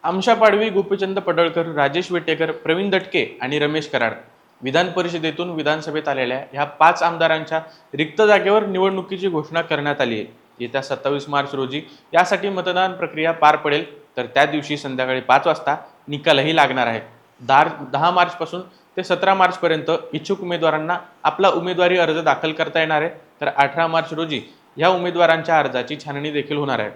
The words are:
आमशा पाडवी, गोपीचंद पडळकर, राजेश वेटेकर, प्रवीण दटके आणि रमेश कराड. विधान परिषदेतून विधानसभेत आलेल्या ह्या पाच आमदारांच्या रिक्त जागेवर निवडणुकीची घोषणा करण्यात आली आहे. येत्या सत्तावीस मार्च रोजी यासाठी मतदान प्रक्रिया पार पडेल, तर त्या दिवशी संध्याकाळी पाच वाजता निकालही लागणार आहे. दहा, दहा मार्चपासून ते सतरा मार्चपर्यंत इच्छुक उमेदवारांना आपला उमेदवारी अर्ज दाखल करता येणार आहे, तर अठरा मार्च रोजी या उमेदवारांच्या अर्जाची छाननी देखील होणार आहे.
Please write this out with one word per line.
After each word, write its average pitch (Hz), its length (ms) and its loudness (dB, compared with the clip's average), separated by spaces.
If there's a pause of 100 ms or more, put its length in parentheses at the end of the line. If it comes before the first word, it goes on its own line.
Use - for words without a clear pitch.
आमशा 185 300 2
पाडवी, 214 360 4
गोपीचंद 190 480 -2
पडळकर, 170 480 0
राजेश 151 460 -2
वेटेकर, 160 380 -2
प्रवीण 170 400 -2
दटके 185 520 -2
आणि 139 160 -2
रमेश 147 300 -2
कराड. 117 240 0 (500)
विधान 160 280 0
परिषदेतून 170 600 -4
विधानसभेत 156 580 -2
आलेल्या 131 320 -2 (120)
ह्या 139 120 -2
पाच 170 380 2
आमदारांच्या 160 580 0 (340)
रिक्त 156 280 0
जागेवर 202 440 6
निवडणुकीची 190 600 -2
घोषणा 160 320 -2
करण्यात 147 400 -2
आली 120 140 0
आहे. 107 120 -6 (340)
येत्या 120 220 -4
सत्तावीस 139 460 -4
मार्च 139 260 -2
रोजी 135 280 -4 (320)
यासाठी 180 340 2
मतदान 185 440 -2
प्रक्रिया 165 400 -2
पार 151 240 4
पडेल, 151 280 0 (320)
तर 123 100 -4
त्या 143 180 4
दिवशी 147 320 -4
संध्याकाळी 131 440 -2
पाच 131 260 4
वाजता 151 300 0 (320)
निकालही 147 480 2
लागणार 131 300 2
आहे. 113 140 -2 (400)
दहा, 135 240 6 (280)
दहा 156 180 2
मार्चपासून 175 500 0 (360)
ते 185 60 -4
सतरा 190 320 2
मार्चपर्यंत 175 560 2 (220)
इच्छुक 185 280 -4
उमेदवारांना 165 580 -2 (260)
आपला 185 240 2
उमेदवारी 180 500 2
अर्ज 160 200 2
दाखल 156 340 0
करता 160 280 -2
येणार 156 220 2
आहे, 170 80 -2 (300)
तर 147 160 -2
अठरा 147 300 2
मार्च 160 260 0
रोजी 156 280 -4 (360)
या 160 120 4
उमेदवारांच्या 170 680 2
अर्जाची 127 460 -2
छाननी 143 260 -8
देखील 147 260 -4
होणार 135 220 -2
आहे. 107 180 -4